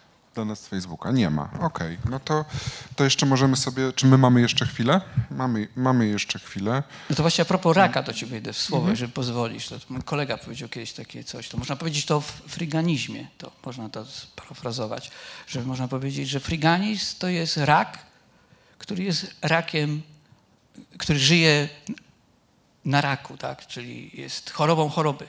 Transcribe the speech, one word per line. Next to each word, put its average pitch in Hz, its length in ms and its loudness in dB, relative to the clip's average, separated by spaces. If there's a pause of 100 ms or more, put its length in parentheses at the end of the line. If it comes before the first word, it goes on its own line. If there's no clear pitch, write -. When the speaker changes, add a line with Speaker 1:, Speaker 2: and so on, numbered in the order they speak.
(340)
Speaker 1:
do 113 100 -4
nas 107 160 -6
z - 60 -18
Facebooka. 92 440 -6
Nie 117 200 4
ma. 73 200 -2 (100)
Okej. 87 380 -4 (120)
No 131 100 -4
to, 156 240 0 (520)
to 143 80 4
jeszcze 135 220 2
możemy 135 300 4
sobie, 131 360 -2
czy - 140 2
my 131 120 10
mamy 123 220 8
jeszcze - 260 2
chwilę? 131 340 2 (300)
Mamy, 127 460 -2
mamy 127 300 4
jeszcze 104 320 -2
chwilę. 113 440 -2 (280)
Speaker 2:
No 139 60 2
to 151 60 0
właśnie 170 200 2
a - 20 4
propos 180 320 2
raka 156 260 4
do 131 100 -8
ciebie - 180 -8
wejdę 110 220 -8
w - 60 -8
słowo, - 240 0
Speaker 1:
Mhm. 180 100 2
Speaker 2:
jeżeli 127 200 -4
pozwolisz. 120 560 -4
To 107 80 -12 (120)
mój 127 140 -8
kolega 143 340 -4
powiedział 117 320 -12
kiedyś 113 240 -12
takie - 320 -14
coś. - 240 -12
To 117 100 -6
można 131 180 -6
powiedzieć 147 280 -4
to 151 160 2
w - 280 -10
friganizmie, 156 800 -4 (120)
to - 140 -16 (140)
można 120 220 -10
to 110 180 -12
sparafrazować, 120 1040 -10 (360)
że 127 160 -6
można 127 260 -4
powiedzieć, 139 400 -4
że 135 120 -4
friganizm 170 760 2
to 185 100 -2
jest 165 280 -2
rak, 151 420 4 (800)
który 185 260 -6
jest 185 380 -2
rakiem, 151 600 0 (960)
który 147 200 2
żyje 147 500 6 (1160)
na 143 160 4
raku, 139 360 -4
tak? - 300 -10
Czyli 120 480 -14
jest 135 360 -10
chorobą 156 380 2
choroby, 151 400 -2